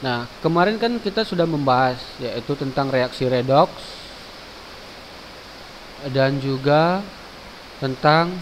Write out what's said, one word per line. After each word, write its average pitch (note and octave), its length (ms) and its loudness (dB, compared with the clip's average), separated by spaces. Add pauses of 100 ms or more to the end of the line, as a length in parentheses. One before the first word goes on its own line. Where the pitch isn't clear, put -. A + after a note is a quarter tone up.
Nah, A#2+ 240 -2 (160)
kemarin F3 320 4
kan A#3 240 0
kita A3 240 -2
sudah E3+ 240 2
membahas, C3 560 2 (160)
yaitu A#2 400 -4
tentang C#3 320 0
reaksi B2+ 400 2
redoks C3 480 4 (2250)
dan C3+ 320 4
juga C#3+ 560 4 (800)
tentang D#3 640 4